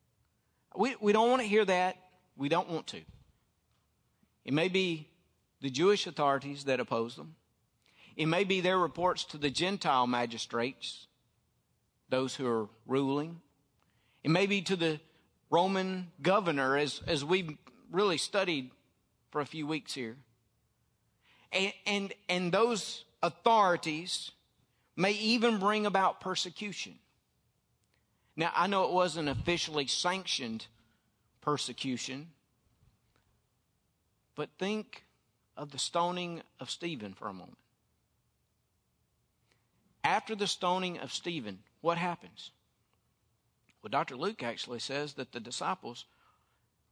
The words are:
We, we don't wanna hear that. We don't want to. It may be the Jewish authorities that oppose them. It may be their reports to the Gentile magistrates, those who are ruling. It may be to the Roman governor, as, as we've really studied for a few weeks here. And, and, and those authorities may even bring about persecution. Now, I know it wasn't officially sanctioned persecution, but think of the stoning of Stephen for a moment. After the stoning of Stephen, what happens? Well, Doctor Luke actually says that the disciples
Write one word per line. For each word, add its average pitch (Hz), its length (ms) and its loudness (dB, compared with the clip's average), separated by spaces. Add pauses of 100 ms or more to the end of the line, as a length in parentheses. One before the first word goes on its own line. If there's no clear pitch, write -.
(760)
We, 240 260 0
we 208 100 4
don't 220 180 6
wanna 254 140 4
hear 208 220 4
that. 185 320 2 (400)
We 139 120 -4
don't 170 200 2
want 160 180 -6
to. 87 140 -12 (1400)
It 127 80 -2
may 165 160 4
be 175 400 -2 (500)
the 135 120 -6
Jewish 185 360 2
authorities 143 580 -2
that 131 140 2
oppose 117 360 -2
them. 160 200 -16 (800)
It 156 120 0
may 175 180 4
be 190 160 0
their 185 160 2
reports 170 480 0
to - 120 -14
the 143 120 0
Gentile 151 580 2
magistrates, 120 1000 -4 (1040)
those 131 260 0
who 131 120 -4
are 113 220 -2 (160)
ruling. 143 560 -4 (840)
It 156 80 2
may 180 140 6
be 202 160 2
to 185 140 0
the 160 240 0 (500)
Roman 185 640 2 (100)
governor, 147 560 4
as, 143 280 0
as 143 200 0
we've 170 320 0 (340)
really 180 260 2
studied 160 540 0 (600)
for 147 80 -2
a 143 60 -2
few 151 220 -6
weeks 156 260 -4
here. 120 240 -8 (1300)
And, 196 220 0 (120)
and, 202 280 -2 (140)
and 180 240 2
those 220 540 0 (160)
authorities 175 1120 2 (640)
may 190 160 4
even 220 480 4
bring 208 260 2
about 190 340 4
persecution. 185 760 -8 (1400)
Now, 160 200 0
I 175 120 4
know 196 180 2
it 143 80 0
wasn't 170 360 2
officially 151 580 -2
sanctioned 139 800 -2 (760)
persecution, 131 840 -4 (2000)
but 151 220 -8
think 208 460 -6 (520)
of 147 160 -12
the 135 80 -10
stoning 175 600 -2 (180)
of 170 100 -12
Stephen 123 440 -8
for 110 140 -10
a 101 60 -6
moment. 90 240 -16 (2500)
After 202 320 0
the 202 120 -2
stoning 185 520 0
of 127 120 -10
Stephen, 113 480 -6 (220)
what 165 160 2
happens? - 540 -6 (1300)
Well, 107 80 -14
Doctor 139 260 -2
Luke 180 280 -6
actually 120 360 -6
says 143 340 -6
that 131 180 -10
the 120 80 -10
disciples 120 640 -8 (880)